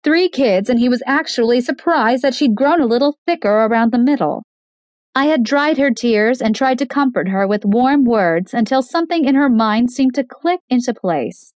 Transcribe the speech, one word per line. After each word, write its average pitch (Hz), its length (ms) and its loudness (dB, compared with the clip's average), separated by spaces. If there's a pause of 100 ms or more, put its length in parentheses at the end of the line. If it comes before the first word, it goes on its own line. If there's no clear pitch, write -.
Three 339 260 2
kids, 214 400 0
and 240 100 0
he 247 100 2
was 247 160 -2
actually 247 560 0
surprised 262 600 0
that 269 140 -2
she'd 254 180 0
grown 294 260 2
a 269 60 2
little 247 400 0
thicker 220 400 0
around 226 260 2
the 240 60 -2
middle. 240 460 0 (720)
I 269 100 2
had 302 180 2
dried 285 340 0
her 277 140 2
tears 233 500 0
and 220 120 0
tried 262 260 0
to 277 60 -2
comfort 247 440 -2
her 196 180 0
with 208 180 -2
warm 254 400 2
words 185 480 0
until 254 280 0
something 330 440 -2
in 269 100 2
her 277 140 2
mind 226 400 2
seemed 262 260 0
to 277 80 -2
click 349 360 -4 (100)
into 247 240 -2
place. - 680 -6